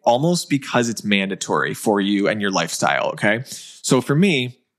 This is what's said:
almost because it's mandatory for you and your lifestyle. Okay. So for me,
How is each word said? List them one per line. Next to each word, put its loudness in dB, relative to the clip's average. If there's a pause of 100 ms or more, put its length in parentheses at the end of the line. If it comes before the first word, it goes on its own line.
almost 2
because 0
it's -6
mandatory -2
for 0
you 2
and 0
your -2
lifestyle. 0
Okay. -2
So -2
for 0
me, 2 (220)